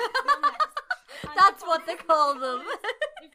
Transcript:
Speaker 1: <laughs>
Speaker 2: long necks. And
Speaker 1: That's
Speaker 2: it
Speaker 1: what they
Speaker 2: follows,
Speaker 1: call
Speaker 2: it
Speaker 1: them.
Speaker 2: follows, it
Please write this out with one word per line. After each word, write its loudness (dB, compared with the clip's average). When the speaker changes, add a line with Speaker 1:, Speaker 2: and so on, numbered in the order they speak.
Speaker 1:
<laughs> -4
Speaker 2:
long 2
necks. -2
And -6
Speaker 1:
That's 6
Speaker 2:
it -6
Speaker 1:
what 0
they -4
Speaker 2:
follows, 2
Speaker 1:
call -
Speaker 2:
it -10
Speaker 1:
them. -4
Speaker 2:
follows, -6
it -20